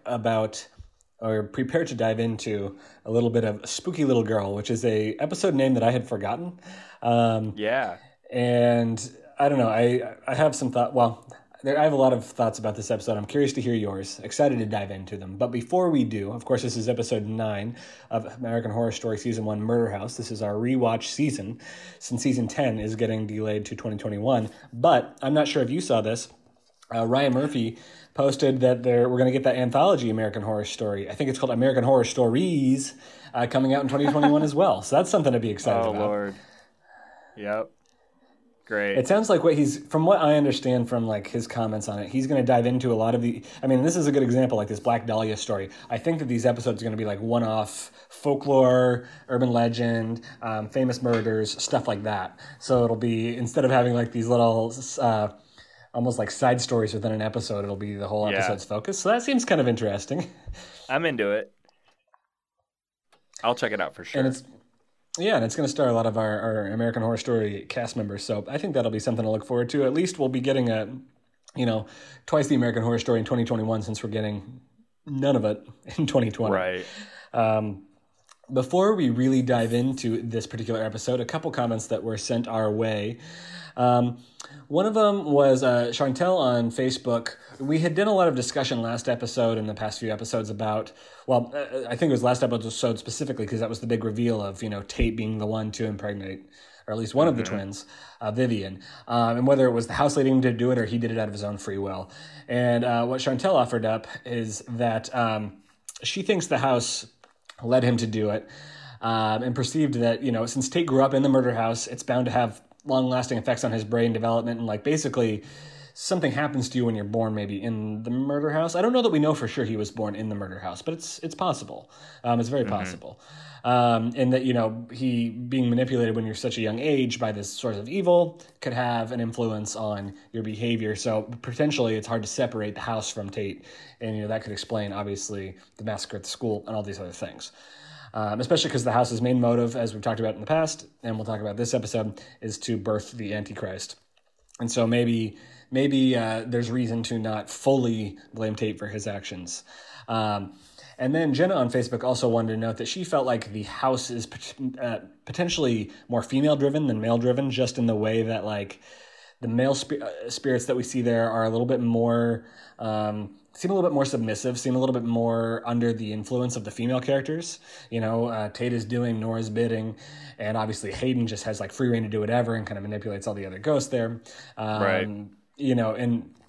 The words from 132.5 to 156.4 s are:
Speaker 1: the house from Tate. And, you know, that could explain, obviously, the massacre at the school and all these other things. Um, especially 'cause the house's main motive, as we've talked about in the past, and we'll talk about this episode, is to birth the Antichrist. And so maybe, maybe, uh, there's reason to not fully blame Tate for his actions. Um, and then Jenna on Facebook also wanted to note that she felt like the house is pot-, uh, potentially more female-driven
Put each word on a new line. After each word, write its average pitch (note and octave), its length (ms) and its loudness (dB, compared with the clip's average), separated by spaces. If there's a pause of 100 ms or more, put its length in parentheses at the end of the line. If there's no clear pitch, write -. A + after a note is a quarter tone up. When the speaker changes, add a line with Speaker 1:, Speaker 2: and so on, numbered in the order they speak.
Speaker 1:
the - 60 -12
house A2 320 -4
from G2+ 180 -8
Tate. G2 340 -8 (360)
And, A2 160 -4
you G#2+ 60 -4
know, G#2 60 -6
that A2+ 140 -4
could A2+ 80 -10
explain, G#2 420 -4
obviously, G2 680 -8 (180)
the G#2+ 80 -12
massacre G#2+ 320 -6
at F#2 80 -10
the - 40 -14
school G#2+ 380 -4
and A2+ 80 -6
all G#2+ 80 -4
these G2 160 -8
other F#2 140 -10
things. - 400 -12 (600)
Um, G#2+ 260 -2
especially D#3+ 300 2
'cause A#2+ 140 -2
the A#2 80 0
house's A#2+ 300 2
main B2 180 4
motive, A#2+ 360 4
as A2+ 180 -2
we've G#2+ 80 -10
talked A2+ 180 -2
about A2 140 -2
in G#2+ 60 -14
the G#2 60 -12
past, D#3 400 0 (160)
and A2+ 140 -4
we'll G#2+ 80 -6
talk G#2+ 160 -6
about G#2 160 -6
this A#2 160 -2
episode, A2 480 -2 (220)
is A2 160 -8
to A2+ 180 -4
birth G#2 360 -4
the G#2+ 200 -8
Antichrist. G#2 640 -8 (640)
And A#2 100 -4
so A#2 160 2
maybe, A#2 520 0 (320)
maybe, C3 440 2
uh, A2+ 320 -2
there's A#2+ 240 -2
reason A#2 340 -2
to A#2 140 -4
not A2 300 -4
fully A#2 720 0 (160)
blame A2 200 -4
Tate G#2+ 240 -4
for G#2 100 -8
his G#2+ 180 -8
actions. G2 580 -10 (440)
Um, G#2+ 440 -2 (460)
and C3 160 0
then D#3+ 180 2
Jenna F3+ 220 4
on B2+ 160 2
Facebook B2 340 -2
also B2 240 2
wanted A2+ 240 2
to A2 60 -2
note A2+ 180 -2
that A#2 100 -6
she - 160 -6
felt D#3 220 0
like A#2 300 -2
the G#2+ 80 -6
house B2+ 480 -2
is A#2 160 -6
pot-, - 280 -16 (240)
uh, A#2+ 200 -4 (260)
potentially C3 640 0 (180)
more A#2 140 0
female-driven C#3+ 640 2